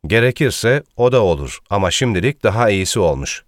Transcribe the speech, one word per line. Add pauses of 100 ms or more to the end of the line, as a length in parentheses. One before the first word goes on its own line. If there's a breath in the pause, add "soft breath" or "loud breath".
Gerekirse (120)
o
da
olur (100)
ama
şimdilik
daha
iyisi
olmuş.